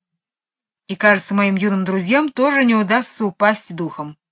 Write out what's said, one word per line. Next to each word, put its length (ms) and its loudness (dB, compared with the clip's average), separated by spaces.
И, 100 -8
кажется, 380 2
моим 220 2
юным 280 0
друзьям 460 0
тоже 340 0
не 100 4
удастся 500 -2
упасть 500 -2
духом. 440 -8